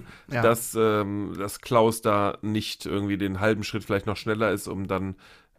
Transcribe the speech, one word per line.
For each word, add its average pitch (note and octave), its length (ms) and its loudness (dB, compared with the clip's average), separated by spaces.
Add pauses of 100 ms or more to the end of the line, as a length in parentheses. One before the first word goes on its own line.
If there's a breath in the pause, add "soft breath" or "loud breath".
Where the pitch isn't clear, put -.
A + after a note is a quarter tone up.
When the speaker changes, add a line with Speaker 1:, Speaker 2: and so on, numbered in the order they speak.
(280 loud breath)
Speaker 1:
ne? C#3 80 -8
Ja. A#2 60 2
Speaker 2:
dass, A#2 360 2
ähm, G#2 580 2
dass G2+ 240 -8
Klaus A2+ 420 4
da G#2 400 2
nicht G#2+ 440 -4
irgendwie G2+ 320 0
den F#2+ 220 -2
halben G#2+ 240 2
Schritt G#2+ 180 -6
vielleicht G2+ 240 -2
noch G2+ 120 -4
schneller G#2+ 340 0
ist, G2+ 160 -4
um F#2+ 180 -6
dann, F#2+ 300 -4 (420 soft breath)